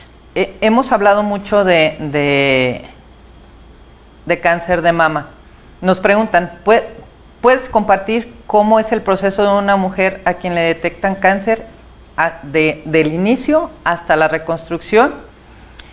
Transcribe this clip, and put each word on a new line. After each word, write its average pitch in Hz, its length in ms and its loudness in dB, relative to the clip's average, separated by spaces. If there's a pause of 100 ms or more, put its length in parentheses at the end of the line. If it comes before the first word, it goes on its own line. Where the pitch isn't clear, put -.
(340)
Eh, - 280 -4
hemos 226 280 2
hablado 208 320 4
mucho 202 420 0
de, 165 340 2
de, 139 840 0 (1400)
de 165 160 -2
cáncer 175 400 0
de 165 120 2
mama. 156 360 0 (540)
Nos 185 180 0
preguntan, 208 500 2 (140)
"¿Pue-, 233 200 4 (580)
puedes 262 260 2
compartir 208 640 0 (120)
cómo 214 320 4
es 220 140 -2
el 220 80 0
proceso 196 420 0
de 202 160 2
una 202 180 0
mujer 190 480 -2
a 180 100 0
quien 180 200 -6
le 170 60 0
detectan 165 540 -2
cáncer 196 500 -2 (540)
a-, 165 240 -2
de, 151 420 -2
del 156 300 0
inicio 269 560 0 (140)
hasta 170 320 0
la 156 120 2
reconstrucción 165 880 -2 (800)